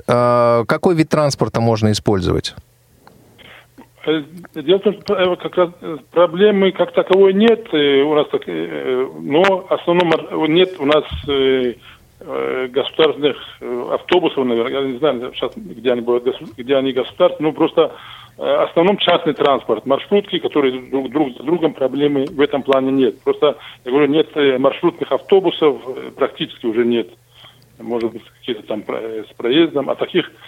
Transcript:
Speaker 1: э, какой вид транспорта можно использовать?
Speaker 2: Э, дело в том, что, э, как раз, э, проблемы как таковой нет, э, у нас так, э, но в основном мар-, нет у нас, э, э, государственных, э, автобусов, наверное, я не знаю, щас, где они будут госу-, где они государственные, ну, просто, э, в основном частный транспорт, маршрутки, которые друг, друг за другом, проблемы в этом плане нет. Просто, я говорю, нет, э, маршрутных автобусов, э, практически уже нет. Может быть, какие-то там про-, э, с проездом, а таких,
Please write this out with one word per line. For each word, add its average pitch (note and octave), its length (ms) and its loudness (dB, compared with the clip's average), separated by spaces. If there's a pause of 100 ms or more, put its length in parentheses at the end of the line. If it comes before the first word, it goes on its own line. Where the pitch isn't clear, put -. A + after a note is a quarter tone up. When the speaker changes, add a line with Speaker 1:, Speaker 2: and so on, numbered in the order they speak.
Speaker 1:
э, A#2+ 640 4
какой E3+ 260 2
вид D#3 140 2
транспорта C#3 520 0
можно A2 300 2
использовать? F2+ 640 0 (1500)
Speaker 2:
Э, D#3 160 0 (320)
дело D#3+ 240 0
в F#3+ 40 -14
том, G3 180 0
что, G3+ 140 -2
э, F3+ 220 2
как - 200 -10
раз, F3 140 2 (100)
э, E3+ 160 -8 (140)
проблемы F#3+ 640 4
как E3+ 200 -2
таковой F#3+ 400 6
нет, A3 400 4
э, C#3+ 300 4
у D3+ 120 0
нас D3 160 2
так, C3 160 -2
э, B2+ 600 -4 (140)
но C#3+ 220 2 (260)
в - 40 -2
основном F3 360 0
мар-, D#3 400 -2
нет F3+ 300 2
у C#3+ 60 -6
нас, D3 200 2 (220)
э, C3 480 0 (460)
э, C3+ 480 -6
государственных, C3+ 680 0 (260)
э, B2 320 -6
автобусов, D#3 520 0
наверное, A#2+ 260 0 (100)
я C3+ 100 -4
не A#2+ 60 -8
знаю, C3 360 -2
щас, - 220 -6
где A2 360 -4
они A#2+ 100 -2
будут A#2+ 220 0
госу-, B2+ 320 -4
где B2+ 200 -2
они C3+ 160 0
государственные, D3+ 600 0
ну, D3 40 -8
просто, D#3 360 2 (440)
э, - 60 -12
в C#3+ 280 0
основном F#3 280 2
частный E3 340 0
транспорт, C3 540 0
маршрутки, F#3+ 520 0
которые C3 520 -2
друг, C3 200 -4
друг B2+ 280 -2
за - 40 -16
другом, D#3+ 300 0
проблемы C#3 580 0
в C3+ 120 -2
этом C#3+ 200 0
плане C3+ 300 2
нет. B2+ 300 0
Просто, C#3+ 340 2 (300)
я B2 40 -8
говорю, C#3+ 180 4
нет, D3+ 260 2
э, C#3 240 2
маршрутных C#3 540 -2
автобусов, D#3+ 640 2 (100)
э, C3 280 -10
практически - 520 -6
уже A#2 180 0
нет. A#2 240 -2 (680)
Может A2+ 340 -6
быть, A2+ 100 -16 (180)
какие-то G#2+ 240 -10
там G#2+ 180 -8
про-, B2+ 180 -8
э, A2 300 -10
с - 40 -20
проездом, C#3 560 0
а B2 40 -2
таких, - 360 -4 (180)